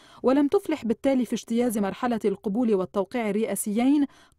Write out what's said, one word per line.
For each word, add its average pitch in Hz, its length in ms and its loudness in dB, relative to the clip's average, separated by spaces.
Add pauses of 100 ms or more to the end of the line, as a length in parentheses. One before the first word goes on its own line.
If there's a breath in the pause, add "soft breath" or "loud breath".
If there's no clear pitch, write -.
(240 loud breath)
ولم 277 240 4
تفلح 311 380 -2
بالتالي 254 400 0
في - 80 -6
اجتياز 233 440 -2
مرحلة 214 480 -2
القبول 214 500 0
والتوقيع 202 540 -2
الرئاسيين 220 760 0 (320 soft breath)